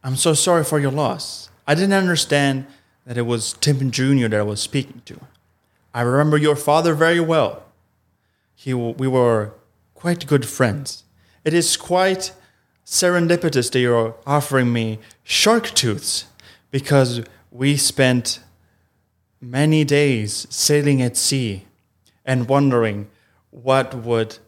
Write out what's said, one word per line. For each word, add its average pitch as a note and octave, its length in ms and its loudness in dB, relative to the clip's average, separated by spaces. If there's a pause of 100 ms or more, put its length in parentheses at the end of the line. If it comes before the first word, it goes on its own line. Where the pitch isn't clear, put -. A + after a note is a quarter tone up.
I'm C3 140 -6
so D#3+ 180 2
sorry E3 300 2
for D#3 140 -2
your C#3 120 0
loss. C#3+ 600 -6 (160)
I D3 80 2
didn't G3 200 0
understand C#3+ 720 0 (400)
that A#2+ 100 -8
it A#2+ 100 -2
was A#2 280 -4
Tim C3+ 360 0
Junior C3 380 2
that G#2+ 120 0
I - 20 -2
was G#2 180 -6
speaking - 460 -8
to. - 140 -20 (720)
I A#2+ 80 -4
remember D3 340 2
your D3+ 200 2
father D#3+ 380 2
very E3 260 2
well. D#3+ 420 0 (920)
He - 180 -12
w-, A#2 260 -6
we C3 100 -4
were A#2 440 2 (420)
quite E3+ 320 -4
good C3+ 200 2
friends. C3 580 -4 (400)
It D#3 100 0
is E3+ 220 2
quite F#3 560 0 (520)
serendipitous E3+ 880 0
that C3 80 0
you're A#2 340 2 (120)
offering C3+ 460 0
me A2 260 -4 (240)
shark - 480 0
tooths - 560 -4 (440)
because C3+ 500 0 (300)
we C#3 260 0
spent B2+ 640 0 (1000)
many D3 440 0
days C#3 680 0
sailing D3 500 2
at B2 160 -2
sea A2+ 480 -4 (600)
and B2+ 240 -2
wondering A#2+ 600 2 (420)
what C3 440 0
would A2+ 520 -4